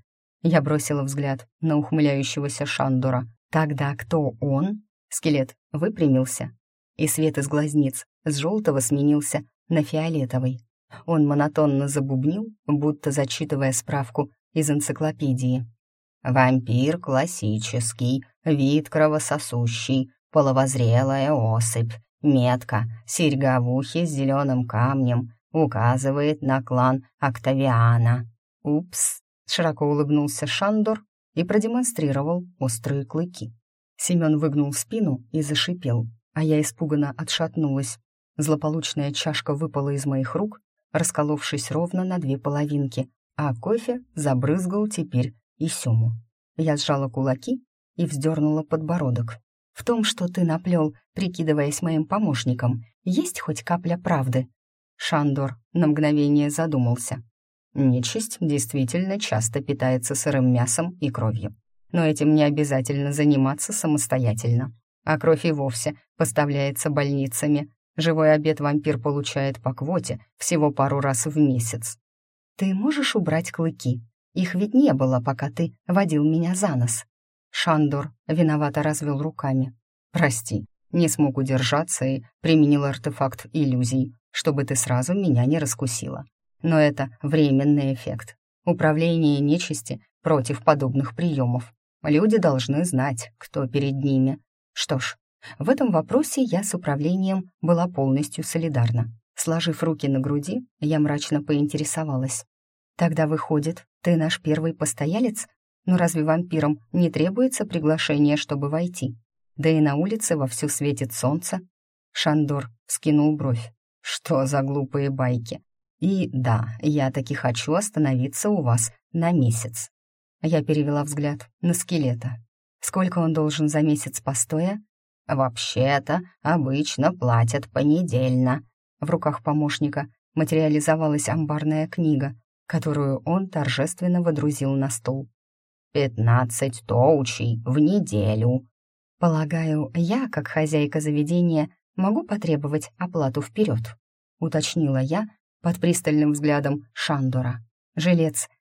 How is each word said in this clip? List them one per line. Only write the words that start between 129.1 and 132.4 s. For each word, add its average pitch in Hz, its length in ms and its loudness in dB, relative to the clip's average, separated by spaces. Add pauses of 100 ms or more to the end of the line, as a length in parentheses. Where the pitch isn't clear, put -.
помощника 147 640 -2 (280)
материализовалась 156 920 2
амбарная 156 600 0
книга, 147 480 0 (320)